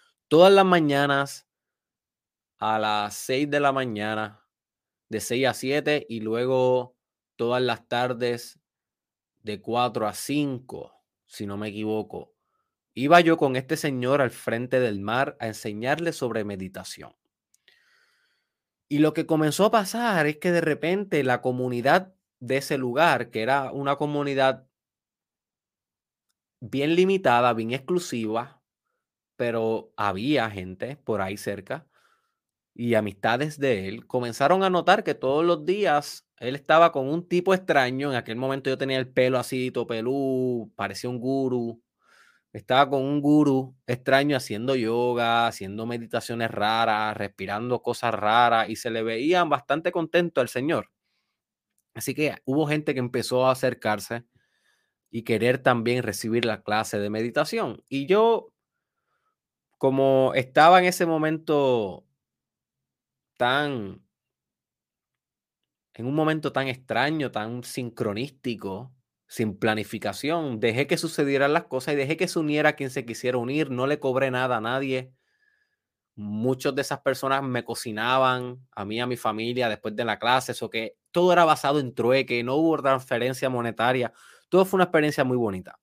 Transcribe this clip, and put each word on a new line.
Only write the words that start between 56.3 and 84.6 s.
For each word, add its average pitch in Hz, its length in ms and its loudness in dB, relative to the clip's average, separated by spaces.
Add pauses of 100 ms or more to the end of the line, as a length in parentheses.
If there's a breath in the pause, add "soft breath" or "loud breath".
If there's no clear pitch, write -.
la 107 180 -4
clase 107 360 -2
de 104 100 -2
meditación. 123 800 -4
Y 139 180 -6
yo, 220 440 2 (1300)
como 135 580 2
estaba 151 440 6
en 180 60 4
ese 180 200 0
momento 151 1000 0 (1300)
tan, 123 640 -2 (1900)
en 117 120 -10
un 135 100 -4
momento 156 360 0
tan 135 160 -2
extraño, 131 640 -2
tan 117 320 -8
sincronístico, 113 1300 -8 (340)
sin 107 300 -4
planificación, 110 1040 -4
dejé 120 280 0
que 170 100 0
sucedieran 143 560 0
las 170 120 0
cosas 131 300 -6
y - 20 0
dejé 143 200 -2
que 180 100 0
se 175 120 -4
uniera 151 360 2
quien 139 160 -6
se 131 140 -8
quisiera 123 320 -4
unir. 135 340 -2
No 127 160 -2
le 147 120 -2
cobré 135 320 0
nada 127 260 0
a 107 40 -6
nadie. 131 520 -4 (1040)
Muchos 123 600 -4
de 139 80 -2
esas 139 180 -6
personas 135 400 -2
me 123 220 -4
cocinaban, 123 1080 -2
a 104 140 -8
mí, 110 160 -4
a 123 60 -2
mi 123 100 -4
familia, 117 520 -2
después 107 260 -6
de 117 100 -2
la 107 140 -2
clase, 127 320 0
eso 113 180 -8
que 110 260 -8 (160)
todo 180 220 4
era 170 120 6
basado 147 340 2
en 127 160 -4
trueque, 123 480 2
no 127 120 -2
hubo 160 240 2
transferencia 131 720 0
monetaria. 120 640 0 (360 soft breath)
Todo 185 160 6